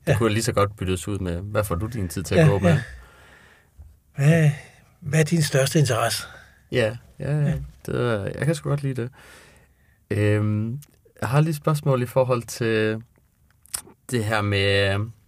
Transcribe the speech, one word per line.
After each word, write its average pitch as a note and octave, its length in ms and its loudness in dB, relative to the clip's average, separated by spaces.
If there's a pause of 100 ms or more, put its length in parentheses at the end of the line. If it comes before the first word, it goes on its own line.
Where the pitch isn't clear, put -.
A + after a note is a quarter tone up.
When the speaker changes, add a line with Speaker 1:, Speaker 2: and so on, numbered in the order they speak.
Speaker 1:
Ja. C#3 100 2
Speaker 2:
kunne A2 160 2
lige A2 100 0
så A2+ 100 0
godt G2+ 240 0
byttes F#2 300 -4
ud G2+ 120 -4
med, F2+ 220 -4
hvad G#2 220 -2
får F#2+ 120 -4
du F2+ 120 -4
din G#2+ 200 -6
tid F#2 160 -8
til - 120 -2
at F2+ 100 6
Speaker 1:
Ja, G2+ 60 6
Speaker 2:
gå G2 80 0
med? F#2+ 120 4
Speaker 1:
ja. D2+ 100 2 (1300)
Hvad, D3+ 340 4 (500)
hvad D3 200 -2
er D#3+ 40 4
din E3 200 2
største C#3 360 2
interesse? A#2 440 0 (480)
Speaker 2:
Ja, A#2 240 0 (240)
ja, C#3 180 -4
ja. D3 120 0
Speaker 1:
Ja. - 40 0 (320)
Speaker 2:
Det - 100 -4
er, A#2+ 280 -2
jeg - 220 -6
kan D#3+ 100 2
sgu D3 140 -6
godt C#3+ 140 -2
lide C3+ 180 -4
det. A#2+ 80 -6 (1080)
Øhm, G#2+ 640 0 (420)
jeg - 80 -4
har C#3 120 4
lige D#3+ 80 2
et D#3+ 60 -2
spørgsmål D3 460 0
i B2 40 0
forhold B2 380 0
til A2 600 -2 (1080)
det A#2 140 -2
her A2 160 0
med, G2 520 2
øhm, G#2+ 180 -4 (160)